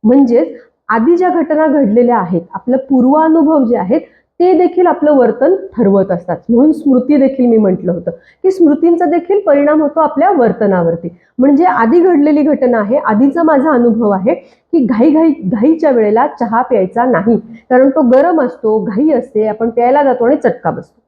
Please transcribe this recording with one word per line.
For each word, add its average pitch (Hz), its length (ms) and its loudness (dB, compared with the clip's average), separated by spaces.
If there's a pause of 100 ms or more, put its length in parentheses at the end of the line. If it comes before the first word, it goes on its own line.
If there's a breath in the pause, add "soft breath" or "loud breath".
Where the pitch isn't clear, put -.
म्हणजेच 254 520 2 (320 loud breath)
आधी 233 280 0
ज्या 359 120 0
घटना 320 380 -2
घडलेल्या 247 520 0
आहेत, 175 240 -4 (120)
आपलं 247 220 -4
पूर्वानुभव 285 880 2
जे 233 120 0
आहेत, 202 240 -2 (400 loud breath)
ते 359 120 2
देखील 359 340 0
आपलं 302 300 0
वर्तन 262 380 0 (220)
ठरवत 196 340 0
असतात. 175 260 -6 (120)
म्हणून 254 240 2
स्मृती 269 440 0
देखील 262 300 0
मी 233 100 2
म्हटलं 196 360 0
होतं - 180 -6
की - 400 -6
स्मृतींचा 339 540 2
देखील 349 360 -2
परिणाम 302 420 2
होतो 302 180 -2
आपल्या 311 300 0
वर्तनावरती. 185 800 0 (300 soft breath)
म्हणजे 277 260 2
आधी 320 360 2
घडलेली 302 420 2
घटना 254 360 0
आहे, 208 180 -2
आधीचा 277 460 0
माझा 311 280 2
अनुभव 240 400 0
आहे 196 240 -2
की - 500 -4
घाई, 226 260 2
घाई, 311 220 2 (120)
घाईच्या 269 460 0
वेळेला 226 360 0 (140)
चहा 226 220 -2
प्यायचा 226 420 -2
नाही, 220 320 0 (340 loud breath)
कारण 262 200 4
तो 311 120 -2
गरम 294 380 2
असतो, 220 440 -4
घाई 240 260 -2
असते, 240 360 -2
आपण 214 240 -4
प्यायला 247 320 0
जातो 254 220 0
आणि 269 120 2
चटका 202 340 -4
बसतो. - 380 -14